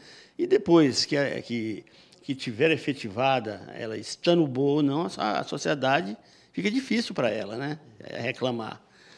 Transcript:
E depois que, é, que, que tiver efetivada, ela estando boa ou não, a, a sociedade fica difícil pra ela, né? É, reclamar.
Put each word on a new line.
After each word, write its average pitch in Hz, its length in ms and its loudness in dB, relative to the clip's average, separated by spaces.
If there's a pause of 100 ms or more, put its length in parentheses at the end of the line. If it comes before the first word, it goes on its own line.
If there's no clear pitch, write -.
(380)
E 349 80 0
depois 156 600 6
que, 147 100 -4
é, 139 260 0
que, 110 420 -6 (380)
que 135 140 -6
tiver 131 340 0
efetivada, 123 920 -2 (140)
ela 110 220 -6
estando 160 480 2
boa 139 300 2
ou 151 80 4
não, 147 240 0 (100)
a, 208 220 0
a - 40 -2
sociedade 151 720 0 (360)
fica 196 180 -2
difícil 226 460 -2
pra 120 160 0
ela, 107 260 -6
né? 147 220 -6 (200)
É, - 220 -10
reclamar. 120 580 -4 (380)